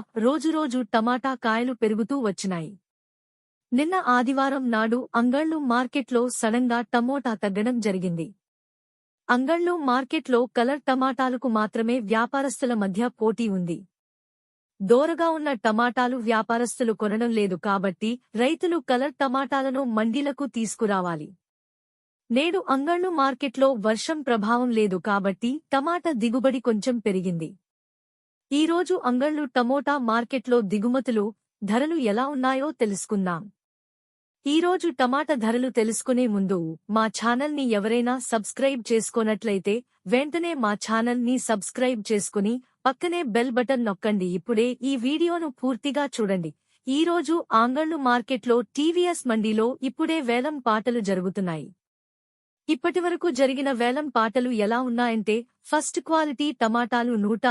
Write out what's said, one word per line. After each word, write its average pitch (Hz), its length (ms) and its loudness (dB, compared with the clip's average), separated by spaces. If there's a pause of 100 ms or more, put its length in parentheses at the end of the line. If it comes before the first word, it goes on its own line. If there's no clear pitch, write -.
(160)
రోజురోజు 277 640 0
టమాటా 247 520 0
కాయలు 240 400 -2
పెరుగుతూ 220 460 0
వచ్చినాయి. 185 500 -4 (1000)
నిన్న 302 220 2 (120)
ఆదివారం 262 640 2
నాడు 226 300 2 (140)
అంగళ్ళు 277 500 2
మార్కెట్లో 247 680 0
సడన్గా 240 520 0
టమోటా 247 520 0
తగ్గడం 208 460 -2
జరిగింది. 180 480 -2 (1000)
అంగళ్ళు 339 540 2
మార్కెట్లో 254 600 0 (120)
కలర్ 254 320 0
టమాటాలకు 262 640 0
మాత్రమే 226 560 0
వ్యాపారస్తుల 240 680 0
మధ్య 208 400 -2
పోటీ 226 340 0
ఉంది. 180 300 -2 (1000)
దోరగా 294 500 4
ఉన్న 302 240 -2
టమాటాలు 240 680 0
వ్యాపారస్తులు 226 680 0
కొనడం 220 400 0
లేదు 202 240 0
కాబట్టి 196 540 -2 (260)
రైతులు 330 420 0 (100)
కలర్ 262 300 0
టమాటాలను 269 720 0
మండీలకు 254 580 0
తీసుకురావాలి. 190 800 -2 (1000)
నేడు 320 280 2 (100)
అంగళ్ళు 339 420 0
మార్కెట్లో 269 560 2 (120)
వర్షం 220 440 0
ప్రభావం 240 480 0
లేదు 214 280 2
కాబట్టి 196 520 0 (200)
టమాటా 330 420 0
దిగుబడి 240 480 0
కొంచెం 233 380 0
పెరిగింది. 185 500 -2 (1040)
ఈ 285 160 0
రోజు 349 280 0 (100)
అంగళ్ళు 285 420 0
టమోటా 262 520 0
మార్కెట్లో 240 640 0
దిగుమతులు, 214 640 0 (380)
ధరలు 254 420 0
ఎలా 214 220 0
ఉన్నాయో 269 460 -2
తెలుసుకుందాం. 196 720 -2 (1040)
ఈ 285 140 2
రోజు 349 300 2
టమాటా 269 440 0
ధరలు 233 360 0
తెలుసుకునే 240 560 0
ముందు 196 320 0 (300)
మా 220 220 2
ఛానల్ని 262 600 -2
ఎవరైనా 233 520 0
సబ్స్క్రైబ్ 240 600 -2
చేసుకోనట్లయితే 214 920 0 (300)
వెంటనే 302 480 0
మా 220 200 0
ఛానల్ని 240 640 0
సబ్స్క్రైబ్ 233 680 -2
చేసుకుని 208 500 0 (260)
పక్కనే 349 440 -2
బెల్ 233 280 0
బటన్ 247 320 0
నొక్కండి. 202 460 0
ఇప్పుడే 220 360 0 (140)
ఈ 269 140 0
వీడియోను 320 560 0
పూర్తిగా 269 560 -2
చూడండి. 190 420 -2 (360)
ఈ 269 180 0
రోజు 339 320 0 (160)
ఆంగళ్ళు 262 500 2
మార్కెట్లో 240 560 2 (120)
టీవీఎస్ 339 560 0
మండీలో 220 420 2 (140)
ఇప్పుడే 320 380 -2
వేలం 254 380 -2
పాటలు 233 440 0
జరుగుతున్నాయి. 185 640 -2 (1040)
ఇప్పటివరకు 349 600 0
జరిగిన 269 420 0
వేలం 247 360 0
పాటలు 247 480 0
ఎలా 214 240 0
ఉన్నాయంటే, 233 540 0 (320)
ఫస్ట్ 302 340 -2
క్వాలిటీ 302 520 0
టమాటాలు 240 640 0
నూట 208 340 0